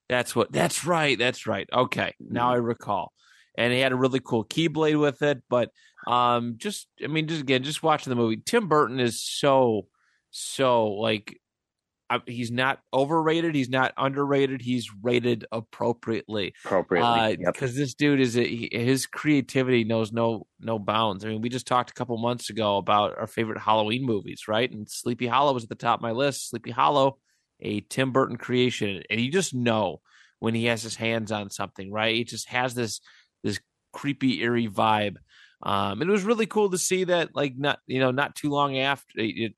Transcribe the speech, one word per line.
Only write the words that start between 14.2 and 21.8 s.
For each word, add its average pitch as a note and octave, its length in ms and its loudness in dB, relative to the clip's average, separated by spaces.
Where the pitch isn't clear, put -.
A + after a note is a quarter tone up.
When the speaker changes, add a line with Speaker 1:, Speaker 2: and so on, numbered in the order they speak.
Speaker 1:
he's A#2+ 420 -4
rated A#2+ 480 0
appropriately. A2+ 1000 -4
Speaker 2:
Appropriately, F2+ 420 2
Speaker 1:
Uh, A#2 200 4
Speaker 2:
yep. F2 160 0
Speaker 1:
'cause B2 180 -4
this C3+ 200 -2
dude C#3+ 260 4
is A#2+ 160 2
a, A#2+ 80 4
he, G#2+ 260 -6
his B2 360 0
creativity C3 800 2
knows A2+ 280 0
no, A2+ 340 0
no A2+ 180 -4
bounds. G#2 460 0
I A2 40 -6
mean, A2 120 -4
we A#2+ 80 -2
just B2 180 -6
talked B2 240 0